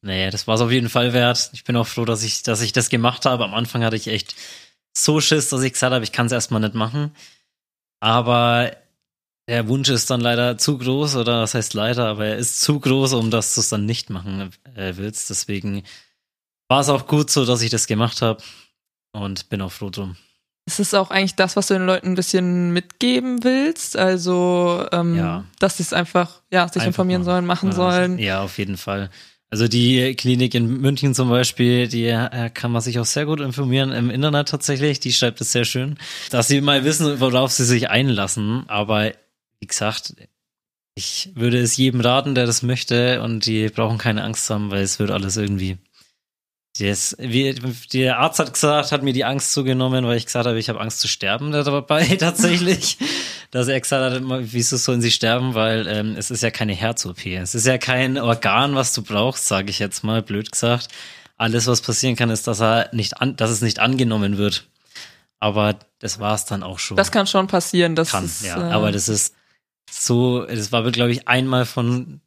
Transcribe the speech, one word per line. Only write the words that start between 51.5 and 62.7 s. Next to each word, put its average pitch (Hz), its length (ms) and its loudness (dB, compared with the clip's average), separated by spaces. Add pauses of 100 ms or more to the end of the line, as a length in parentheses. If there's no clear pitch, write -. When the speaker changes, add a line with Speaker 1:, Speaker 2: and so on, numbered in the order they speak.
Speaker 1:
dabei 147 540 2
<laughs> 156 120 4
tatsächlich. 175 800 2 (540)
Dass 127 180 0
er 135 100 0
gesagt 135 320 0
hat, 127 80 -2
immer, 131 220 -4
"Wieso 117 380 -2
sollen 120 240 2
sie 117 80 2
sterben?" 123 420 2
Weil, 110 340 0
ähm, 107 300 -2
es 104 140 -6
ist 117 120 -4
ja 117 80 2
keine 107 220 -2
Herz-O 110 400 -2
P. 92 240 -8
Es 90 180 -6
ist 117 120 0
ja 131 100 4
kein 127 400 0
Organ, 117 580 2
was 135 200 0
du 113 80 -4
brauchst, 107 440 0
sag 98 220 0
ich 98 100 -4
jetzt 101 240 -4
mal, 110 200 0
blöd 104 280 -6
gesagt. 120 380 0 (480)
Alles, 113 300 2
was 123 160 2
passieren 117 340 0
kann, 117 140 2
ist, 110 160 -2
dass 110 160 0
er 113 320 4